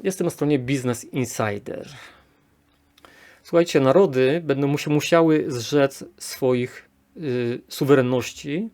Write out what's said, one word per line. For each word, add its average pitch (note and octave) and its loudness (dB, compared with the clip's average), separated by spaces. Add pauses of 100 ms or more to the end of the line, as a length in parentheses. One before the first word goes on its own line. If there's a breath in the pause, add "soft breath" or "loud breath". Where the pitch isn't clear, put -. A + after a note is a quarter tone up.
Jestem F#3+ -4
na E3+ 0
stronie D3 0
Business B2 -2
Insider. A2+ -6 (1500 loud breath)
Słuchajcie, E3+ 2
narody C3+ 4
będą C#3 0
mu-, C#3+ 0
się - -6
musiały D#3 4
zrzec C#3 -2 (120)
swoich, - -4 (280)
y, B2 -4
suwerenności C#3 0